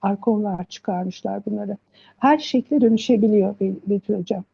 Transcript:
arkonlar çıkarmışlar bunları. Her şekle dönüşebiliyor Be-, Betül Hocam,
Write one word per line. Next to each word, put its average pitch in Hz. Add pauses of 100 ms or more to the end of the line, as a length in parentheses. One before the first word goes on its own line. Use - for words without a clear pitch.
arkonlar 202
çıkarmışlar 190
bunları. 208 (400)
Her 294
şekle 277
dönüşebiliyor 214
Be-, 190 (100)
Betül 202
Hocam, 190